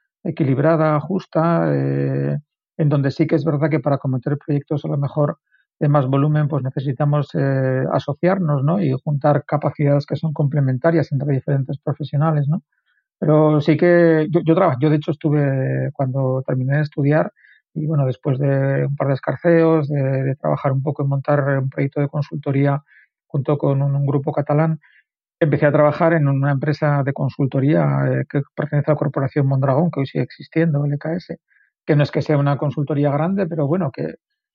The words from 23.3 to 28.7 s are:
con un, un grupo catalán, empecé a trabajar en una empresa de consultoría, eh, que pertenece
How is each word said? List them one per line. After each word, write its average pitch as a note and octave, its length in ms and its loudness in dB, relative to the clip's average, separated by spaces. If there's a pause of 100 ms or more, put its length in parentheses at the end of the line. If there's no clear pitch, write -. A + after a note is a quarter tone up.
con C#3 240 0
un, C#3 160 0
un C#3 80 0
grupo C#3+ 260 -2
catalán, D3+ 480 0 (600)
empecé C#3+ 240 2
a D3 80 4
trabajar D3+ 400 4
en D3+ 160 2
una C#3 240 2
empresa C#3+ 500 0
de C#3 120 -2
consultoría, C#3+ 720 0 (240)
eh, C3 180 -2
que D3 140 -2 (120)
pertenece D3 360 -2